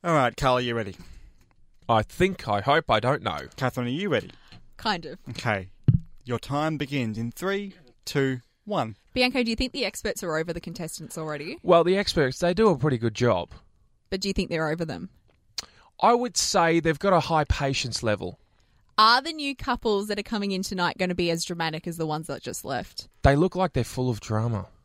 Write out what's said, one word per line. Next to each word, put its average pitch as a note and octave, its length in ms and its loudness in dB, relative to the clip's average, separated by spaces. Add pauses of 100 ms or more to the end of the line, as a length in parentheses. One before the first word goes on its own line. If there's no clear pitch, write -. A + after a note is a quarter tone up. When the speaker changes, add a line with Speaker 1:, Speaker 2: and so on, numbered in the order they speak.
Speaker 1:
All E3+ 80 2
right, B2 220 4
Carl, B2+ 200 2
are B2+ 60 2
you A#2+ 120 -2
ready? G2+ 220 -4 (920)
Speaker 2:
I A2+ 140 6
think, - 440 -2
I G#2 140 0
hope, D3 280 2
I A2 120 4
don't B2+ 200 0
know. F2 160 -4 (200)
Speaker 1:
Catherine, B2 300 -2
are - 20 -4
you E3+ 180 -4
ready? C3+ 240 -2 (460)
Speaker 3:
Kind F3+ 280 -4
of. C#3 140 -14 (120)
Speaker 1:
Okay. G#2 360 -2 (560)
Your A#2 160 -4
time D3+ 380 -2
begins C3 400 -2
in A#2 160 -4
three, G3 400 -4 (320)
two, C3+ 340 0 (240)
one. C3+ 320 -4 (180)
Speaker 3:
Bianco, B3+ 300 0
do A3+ 60 -2
you A3+ 80 -2
think B3+ 160 -4
the C#4 100 -4
experts G3+ 400 -6
are D#3+ 140 -2
over E3+ 160 -4
the F3 80 -8
contestants E3+ 560 -12
already? D#3 460 -8
Speaker 2:
Well, E3+ 200 8
the F#3 140 4
experts, D3+ 420 0
they F3 140 2
do G#3+ 160 4
a D#3+ 80 4
pretty C3 200 2
good A2+ 160 0
job. G#2+ 380 2 (580)
Speaker 3:
But F#3+ 120 -4
do G3 80 -2
you F#3+ 40 0
think G3 160 0
they're D#3+ 200 0
over E3 160 -2
them? D3 240 -10 (920)
Speaker 2:
I A3 120 8
would B3 240 0
say E3+ 420 4
they've D#3 180 0
got G3 140 2
a F3 80 6
high D#3 240 2
patience C3+ 600 -2
level. G2+ 360 -2 (580)
Speaker 3:
Are A3+ 240 8
the D#4+ 100 -6
new C#4+ 240 -4
couples G#3+ 540 -2
that G#3 100 -4
are - 40 -8
coming G3+ 280 -4
in F#3+ 100 -2
tonight F#3 360 -2
gonna F3+ 180 -2
be F3 160 0
as E3 120 -2
dramatic D#3+ 440 -6
as E3 100 -8
the E3 80 -2
ones D#3 220 -4
that C3+ 160 -10
just - 200 -10
left? - 440 -8 (160)
Speaker 2:
They C#3 120 4
look E3 200 0
like F3+ 180 -2
they're B2 100 -2
full B2+ 280 -4
of G#2+ 80 -6
drama. A2 480 -4 (180)